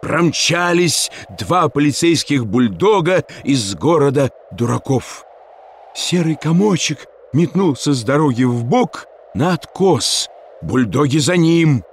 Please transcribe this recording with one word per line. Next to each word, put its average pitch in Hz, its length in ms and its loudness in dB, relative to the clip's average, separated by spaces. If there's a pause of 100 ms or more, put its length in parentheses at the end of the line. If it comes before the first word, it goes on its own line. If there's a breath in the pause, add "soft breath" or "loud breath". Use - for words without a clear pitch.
промчались 170 1040 0 (300 loud breath)
два 160 280 0
полицейских 147 800 0
бульдога 151 760 2 (200 loud breath)
из 113 300 0
города 143 560 2 (220)
дураков. - 760 -4 (720)
Серый 160 400 -2
комочек 165 720 -2 (260)
метнулся 156 600 0
с 123 100 -2
дороги 131 400 0
в 120 220 0
бок 208 420 -2 (260)
на 165 200 0
откос. - 760 -2 (320)
Бульдоги 131 560 0
за 160 200 0
ним. 160 560 4